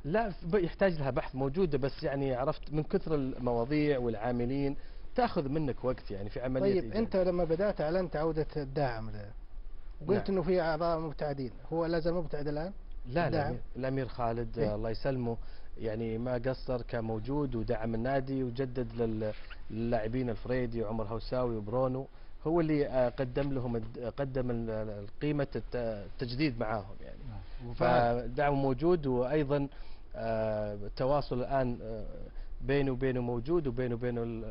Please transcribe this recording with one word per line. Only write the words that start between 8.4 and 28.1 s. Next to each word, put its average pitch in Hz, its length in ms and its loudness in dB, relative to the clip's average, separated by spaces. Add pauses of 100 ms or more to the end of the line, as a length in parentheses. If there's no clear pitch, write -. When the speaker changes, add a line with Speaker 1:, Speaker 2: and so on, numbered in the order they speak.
Speaker 2:
الداعم 131 540 -2
ل-، 104 200 -6 (720)
وقلت 196 300 2
Speaker 1:
نعم. 190 80 2
Speaker 2:
إنه 170 40 4
في 180 180 4
أعضاء 165 380 2
مبتعدين، 143 520 -2 (220)
هو 165 140 2
لا 165 120 2
زال 165 160 2
مبتعد 156 340 -2
الآن؟ 151 240 -2 (340)
Speaker 1:
لا، 151 200 2
Speaker 2:
الداعم؟ 147 200 2
Speaker 1:
الأمير، 123 140 -2 (160)
الأمير 131 320 0
خالد، 117 500 -2
Speaker 2:
إيه. 107 160 2
Speaker 1:
الله 113 160 0
يسلمه، 120 460 0 (420)
يعني 113 400 -2
ما 123 160 -2
قصر، 123 480 -2
كان 113 220 -4
موجود 123 500 0
ودعم 113 400 0
النادي 131 500 0
وجدد 123 440 -2 (140)
لل-، 107 300 0 (380)
للاعبين 117 600 0
الفريدي 117 520 -2
وعمر 110 220 -2
هوساوي 117 520 -2
وبرونو، 127 500 0 (400)
هو 170 140 4
اللي، 151 260 4
آه، 123 220 4
قدم 135 440 0
لهم 123 240 0
الد-، 113 400 -4
قدم 131 340 0
ال-، 117 200 -2
ال-، 107 360 -4 (160)
قيمة 147 240 2 (100)
الت-، 117 200 -4
التجديد 120 840 -2
معاهم 107 400 -2
يعني. - 180 -10 (100)
Speaker 3:
نعم. 117 420 -8
وفهد. 120 600 4